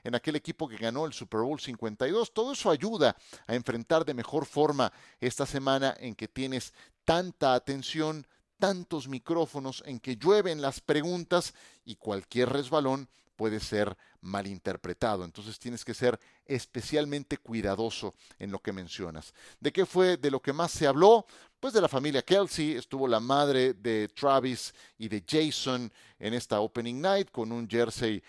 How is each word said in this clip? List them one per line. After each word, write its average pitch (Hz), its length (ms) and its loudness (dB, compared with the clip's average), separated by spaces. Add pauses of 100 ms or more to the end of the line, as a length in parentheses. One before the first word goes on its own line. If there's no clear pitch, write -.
en 123 140 -2
aquel 151 200 -2
equipo 160 320 -6
que 110 80 -14
ganó 117 300 -2
el 143 80 -10
Super 110 260 -4
Bowl 139 200 -2
cincuenta 113 480 -6
y - 20 -2
dos. 214 240 -2
Todo 240 180 -2
eso 233 180 0
ayuda 156 460 2 (300)
a 113 80 -4
enfrentar 123 500 0
de 147 80 -4
mejor 139 320 -4
forma 143 480 2 (280)
esta 127 260 -2
semana 135 520 0
en 120 160 -10
que 110 120 -8
tienes 131 480 -6 (300)
tanta 165 500 2
atención, 147 720 -4 (320)
tantos 180 480 -2
micrófonos, 135 800 -4
en 131 140 -10
que 127 160 -6
llueven 175 440 2
las 139 200 -2
preguntas 170 720 0 (300)
y 117 100 -16
cualquier 107 560 -2
resbalón 139 580 0 (280)
puede 107 240 -2
ser 104 360 -2 (240)
malinterpretado. 98 1040 -4
Entonces 104 340 -14
tienes 120 240 -10
que 117 120 -8
ser 123 260 2 (240)
especialmente 143 920 -4
cuidadoso 107 760 -4 (240)
en 101 120 -10
lo 98 80 -6
que - 140 -8
mencionas. 87 600 -10 (280)
¿De 147 120 -2
qué 190 140 4
fue 180 320 4
de 139 120 0
lo 135 120 -2
que 139 100 -2
más 165 200 -2
se 156 140 2
habló? 185 380 8 (340)
Pues 262 140 -4
de 214 80 4
la 165 80 6
familia 135 320 0
Kelce. 160 560 2
Estuvo 135 320 -2
la 113 100 4
madre 131 540 4
de 107 360 -2
Travis 131 640 0 (240)
y 110 100 -8
de 104 180 -6
Jason 131 640 0 (280)
en 107 160 -4
esta 117 260 0
Opening 120 400 -4
Night 190 300 0
con 113 200 -6
un 117 160 -6
jersey, 113 640 0